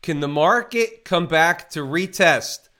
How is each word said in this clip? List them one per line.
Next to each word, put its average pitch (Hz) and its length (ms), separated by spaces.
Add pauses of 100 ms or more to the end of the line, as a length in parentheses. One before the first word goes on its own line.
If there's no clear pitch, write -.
Can 151 200
the 143 80
market 226 720
come 175 240
back 160 440
to 156 100
retest 160 880 (100)